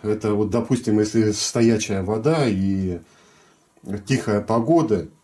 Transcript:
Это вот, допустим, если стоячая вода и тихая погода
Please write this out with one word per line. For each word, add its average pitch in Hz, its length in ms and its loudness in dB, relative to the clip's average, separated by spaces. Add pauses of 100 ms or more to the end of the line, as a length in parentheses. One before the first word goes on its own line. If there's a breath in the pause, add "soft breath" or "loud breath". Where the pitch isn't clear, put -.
Это 107 320 -2
вот, 104 160 0
допустим, 117 500 0
если 107 320 2
стоячая 107 680 0
вода 120 460 0
и 95 520 -2 (1080 soft breath)
тихая 113 340 0
погода 117 680 2 (160)